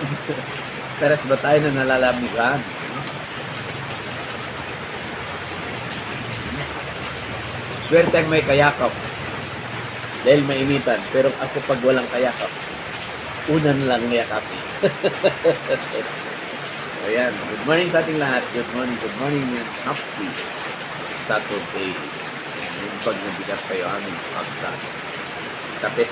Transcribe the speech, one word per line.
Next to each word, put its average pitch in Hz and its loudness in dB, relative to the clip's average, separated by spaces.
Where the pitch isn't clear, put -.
<laughs> - -8
Parehas 147 6
ba 135 6
tayo 143 6
na 135 2
nalalamigan? 127 4
Swerte 170 8
ang 160 6
may 156 4
kayakap. 139 6
Dahil 139 8
mainitan. 135 4
Pero 131 6
ako 135 -2
pag 127 2
walang 127 6
kayakap, 120 2
unan 139 6
lang 120 2
yakapin. 113 0
<laughs> - 0
Ayan. 117 2
Good 107 -4
morning 170 4
sa 165 4
ating 156 0
lahat. 127 2
Good 120 -2
morning, 123 0
good 104 -4
morning, 143 2
and 120 -2
happy 127 -4
Saturday. 95 -2
Ayan, - -8
yung 101 -6
pag 107 0
nabigat 98 -6
kayo, 92 -2
aming 98 -4
paksa. 85 -4
Kape 107 2